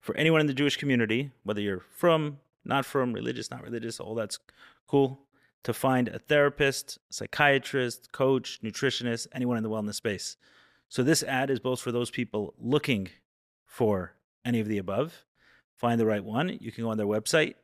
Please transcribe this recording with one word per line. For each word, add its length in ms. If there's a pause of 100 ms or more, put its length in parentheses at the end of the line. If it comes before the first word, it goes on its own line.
for 160
anyone 240
in 60
the 80
Jewish 220
community, 560 (100)
whether 180
you're 200
from, 580 (260)
not 220
from, 260
religious, 380
not 140
religious, 340
all 160
that's 240 (480)
cool, 360 (420)
to 80
find 340
a 140
therapist, 800 (120)
psychiatrist, 1000
coach, 500
nutritionist, 680
anyone 240
in 80
the 60
wellness 260
space. 400 (520)
So 140
this 220
ad 260
is 80
both 220
for 100
those 200
people 460
looking 520 (560)
for 480 (320)
any 160
of 80
the 100
above, 460 (500)
find 260
the 60
right 160
one. 380
You 100
can 140
go 60
on 80
their 80
website 580